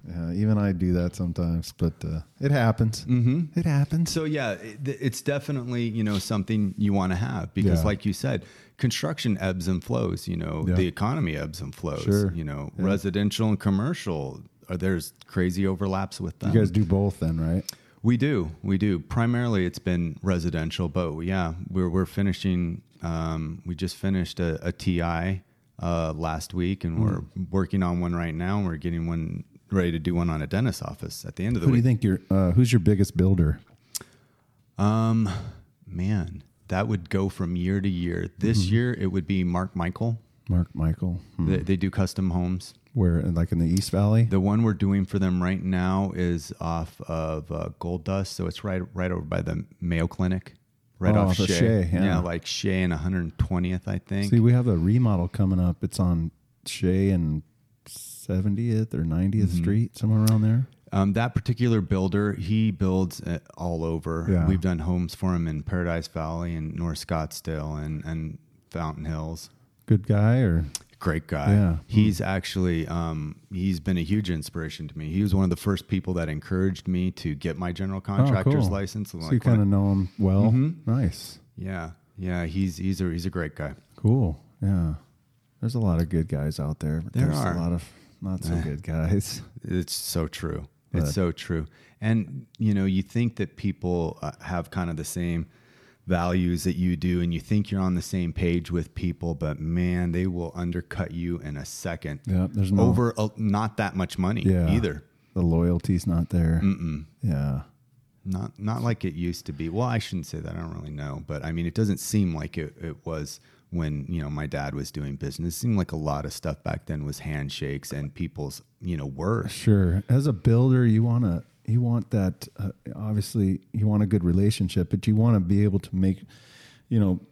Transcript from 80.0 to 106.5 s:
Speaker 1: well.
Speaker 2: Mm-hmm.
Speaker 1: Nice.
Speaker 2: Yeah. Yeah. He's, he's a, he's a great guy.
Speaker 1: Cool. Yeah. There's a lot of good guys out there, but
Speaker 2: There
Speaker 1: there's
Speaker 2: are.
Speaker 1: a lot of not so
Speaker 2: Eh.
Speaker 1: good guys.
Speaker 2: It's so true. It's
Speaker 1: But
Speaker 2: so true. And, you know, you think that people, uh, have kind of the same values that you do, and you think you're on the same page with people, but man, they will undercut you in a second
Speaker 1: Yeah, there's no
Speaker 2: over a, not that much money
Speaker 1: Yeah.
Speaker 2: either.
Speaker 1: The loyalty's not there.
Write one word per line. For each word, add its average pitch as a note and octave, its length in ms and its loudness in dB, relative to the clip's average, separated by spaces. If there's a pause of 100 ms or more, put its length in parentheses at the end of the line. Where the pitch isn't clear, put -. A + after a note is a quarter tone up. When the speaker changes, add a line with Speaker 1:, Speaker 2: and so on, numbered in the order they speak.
Speaker 1:
well. G2 260 4
Speaker 2:
Mm-hmm. C3 460 2
Speaker 1:
Nice. - 500 -2 (180)
Speaker 2:
Yeah. F2 320 -8 (260)
Yeah. F2+ 300 -4
He's, F2 320 -2
he's F#2+ 240 -2
a, F2+ 80 0
he's E2+ 160 -4
a F#2 40 -2
great D#2+ 260 -4
guy. D2 180 -6 (220)
Speaker 1:
Cool. G#2+ 440 2 (220)
Yeah. F2 320 2 (680)
There's A#2 140 -4
a A#2+ 60 0
lot F2 200 2
of E2 80 0
good E2 200 0
guys D2 300 -4
out D2 220 -4
there, D#2 220 -2
but - 100 -10
Speaker 2:
There B2+ 140 2
Speaker 1:
there's D#2 120 0
Speaker 2:
are. F#2+ 160 -2
Speaker 1:
a F2 60 -2
lot E2+ 120 0
of E2+ 120 -4 (380)
not F#2 220 -4
so E2+ 100 -2
Speaker 2:
Eh. E2+ 80 0
Speaker 1:
good D2 220 -6
guys. D#2+ 580 -2 (220)
Speaker 2:
It's F2+ 280 -2
so - 360 -4
true. D2 400 -8 (260)
It's E2 120 0
Speaker 1:
But C#2+ 60 -2
Speaker 2:
so F2+ 200 0
true. D#2+ 340 -4 (340)
And, A2+ 460 -2 (100)
you A2 160 2
know, G2 140 2
you F#2+ 160 2
think A#2 340 -2
that - 200 -6
people, F2 640 -2
uh, D2 80 -6 (100)
have F2 300 -6
kind F2+ 180 -4
of D#2+ 80 -6
the D#2 80 -8
same E2+ 420 -4 (600)
values F2 580 0
that F2 120 0
you F2+ 200 2
do, F2 260 0
and F2 100 0
you E2 80 -4
think G#2 300 0
you're G2 100 -2
on F#2 140 0
the E2+ 80 -2
same F2 300 -4
page F2 380 0
with E2+ 240 -4
people, E2+ 400 -4
but D2 240 -6
man, F2 540 0
they F2+ 140 0
will F2 280 -4
undercut F2 580 -6
you E2+ 260 -4
in D2 180 -8
a C#2 80 -8
second D#2 640 -8
Speaker 1:
Yeah, F#2 240 2
there's G2 220 0
no G2+ 100 6
Speaker 2:
over A#2+ 340 4
a, G#2+ 200 0
not G#2+ 420 0
that G2 180 -2
much F#2 220 -2
money G2 240 0
Speaker 1:
Yeah. F2 280 4
Speaker 2:
either. D2+ 320 0 (300)
Speaker 1:
The F#2 100 0
loyalty's F2 640 2
not E2+ 220 0
there. E2 340 2